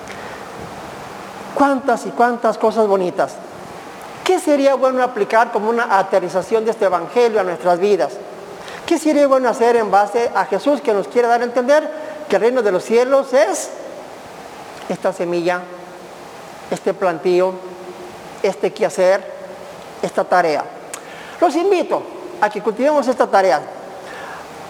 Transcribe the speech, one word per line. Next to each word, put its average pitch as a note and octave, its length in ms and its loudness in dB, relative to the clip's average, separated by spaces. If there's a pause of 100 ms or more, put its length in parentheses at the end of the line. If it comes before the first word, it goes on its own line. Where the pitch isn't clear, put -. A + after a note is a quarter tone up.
(1500)
cuántas C4+ 520 2
y G3 40 -6
cuántas A#3+ 480 0
cosas A3 280 2
bonitas. F3+ 480 0 (880)
¿Qué F#4 160 4
sería C#4 340 4
bueno B3+ 300 2
aplicar A3+ 480 2
como G#3+ 180 0
una A#3 300 2
aterrización F#3 680 2
de A3 60 2
este G3+ 140 0
evangelio G3 540 2
a F#3+ 40 2
nuestras F3 360 2
vidas? F3+ 340 2 (720)
¿Qué E4 120 2
sería D4 300 4
bueno C4 220 4
hacer A#3 260 4
en G#3+ 160 2
base G#3 420 4
a F#3+ 120 2
Jesús C4 360 2
que A3+ 120 0
nos G3 140 0
quiere A#3+ 200 2
dar A#3 140 4
a - 20 0
entender C4 440 2 (400)
que G3 100 2
el F3 40 2
reino B3 220 4
de G3+ 80 4
los F3+ 120 0
cielos B3+ 500 2
es D#4 360 2 (1200)
esta F#3 240 -2
semilla, F3 480 0 (1120)
este - 240 -2
plantío, F3+ 580 2 (880)
este F#3 320 0
quehacer, F#3+ 500 2 (800)
esta F#3 220 -2
tarea? E3 400 2 (760)
Los D#4+ 160 4
invito E4+ 460 2 (400)
a G#3 80 4
que G3 120 -4
cultivemos B3 460 2
esta B3 200 2
tarea, F#3+ 340 4 (1080)